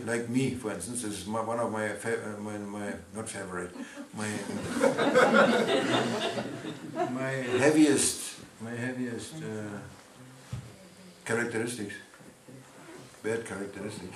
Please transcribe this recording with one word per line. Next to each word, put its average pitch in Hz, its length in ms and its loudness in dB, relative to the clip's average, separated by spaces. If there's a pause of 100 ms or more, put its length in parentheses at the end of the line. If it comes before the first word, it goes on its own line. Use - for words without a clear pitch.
like 117 240 0
me, 127 260 2
for 107 160 -4
instance, 98 320 -6
this 101 160 -6
is 90 80 -8
my, 110 140 0
one 113 180 0
of 110 120 0
my 107 180 0
fa-, 117 340 -2
uh, 104 160 -6
my, 104 180 -6
my, 101 360 -6 (220)
not 107 140 -6
favorite, 90 420 -6 (420)
my, 107 140 -4
<laughs> 240 2750 2
my 131 180 -2 (300)
heaviest, 147 800 6 (220)
my 117 100 -6
heaviest, 123 640 -4
uh, 107 420 -6 (1500)
characteristics, 113 680 -2 (1300)
bad 113 240 -2
characteristics. 98 720 -8